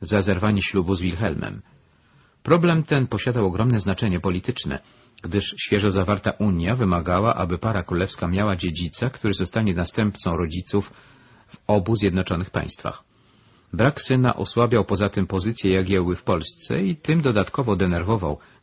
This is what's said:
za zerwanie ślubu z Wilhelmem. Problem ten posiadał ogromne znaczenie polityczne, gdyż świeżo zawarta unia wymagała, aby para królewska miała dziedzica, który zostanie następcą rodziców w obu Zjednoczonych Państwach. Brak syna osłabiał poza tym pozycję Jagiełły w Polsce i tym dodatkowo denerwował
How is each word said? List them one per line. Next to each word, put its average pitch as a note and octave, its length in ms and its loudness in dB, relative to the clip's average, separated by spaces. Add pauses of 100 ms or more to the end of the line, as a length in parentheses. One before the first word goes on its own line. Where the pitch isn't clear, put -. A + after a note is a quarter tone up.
za G2 200 2
zerwanie G2 400 2
ślubu F#2+ 340 0
z E2+ 60 -4
Wilhelmem. F#2 600 -4 (800)
Problem E3 400 4
ten C3+ 240 2
posiadał A#2 380 0
ogromne A2 340 2
znaczenie F#2 400 0
polityczne, F2+ 600 -2 (440)
gdyż F#2 360 -2
świeżo G#2 300 2
zawarta G2 500 0
unia F#2+ 360 0
wymagała, F#2 580 2
aby F2 240 -2
para G2+ 260 -2
królewska F2+ 440 -2
miała F#2+ 280 0
dziedzica, F2 540 -4
który A2 240 -2
zostanie G2 400 0
następcą F2+ 600 -2
rodziców F2 580 -4 (560)
w - 100 -20 (100)
obu G#2 280 2
Zjednoczonych F2+ 540 0
Państwach. - 540 -6 (680)
Brak A2+ 280 2
syna B2+ 340 2
osłabiał A#2 500 2
poza G2+ 240 0
tym F#2 180 -2
pozycję G2 460 0
Jagiełły F#2 420 2
w - 80 -12
Polsce - 580 -2
i F#3 140 0
tym D#3+ 260 0
dodatkowo A2+ 540 0
denerwował F2+ 640 0 (240)